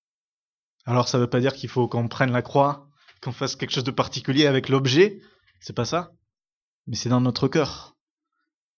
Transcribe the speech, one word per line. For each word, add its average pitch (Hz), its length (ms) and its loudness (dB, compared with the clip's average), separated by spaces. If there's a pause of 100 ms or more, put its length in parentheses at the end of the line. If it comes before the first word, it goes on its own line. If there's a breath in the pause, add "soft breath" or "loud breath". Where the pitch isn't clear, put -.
(840)
Alors 123 240 2
ça 131 100 2
veut 120 100 2
pas 123 120 0
dire 127 140 0
qu'il - 140 -12
faut 120 200 0
qu'on 117 180 -2
prenne 131 240 -2
la 123 120 0
croix, 143 460 0 (320 soft breath)
qu'on 127 120 -10
fasse 127 240 -6
quelque - 160 -8
chose 135 100 -2
de 127 80 -4
particulier 135 560 0
avec 131 220 2
l'objet, 135 520 4 (380 loud breath)
c'est - 140 -16
pas 120 120 -2
ça, 170 280 -4 (760)
mais 123 80 -8
c'est 107 140 -6
dans 123 120 4
notre 127 280 0
cœur. - 480 -4 (800)